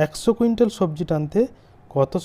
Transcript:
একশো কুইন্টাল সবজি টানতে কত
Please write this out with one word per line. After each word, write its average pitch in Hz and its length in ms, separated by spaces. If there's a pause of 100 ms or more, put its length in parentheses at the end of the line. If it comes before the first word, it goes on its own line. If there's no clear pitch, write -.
একশো - 340
কুইন্টাল 233 400
সবজি 165 320
টানতে 151 300 (540)
কত 135 180 (120)